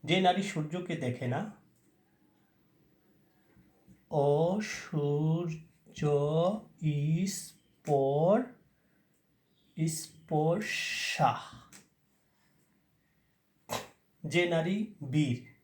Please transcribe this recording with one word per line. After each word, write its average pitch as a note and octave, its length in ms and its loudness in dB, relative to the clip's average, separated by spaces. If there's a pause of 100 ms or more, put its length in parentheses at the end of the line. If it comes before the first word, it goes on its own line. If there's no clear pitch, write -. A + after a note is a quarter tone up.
যে F3+ 160 2
নারী F#3 220 4
সূর্যকে D#3+ 540 -4
দেখে B2+ 300 -4
না, D#3+ 260 -4 (2500)
অসূর্য D#3 2000 0 (1160)
স্পর-, D#3 1300 0 (1400)
স্পর্শা। - 1500 -2 (2750)
যে E3+ 240 2
নারী F3 460 -2 (160)
বীর B2+ 540 0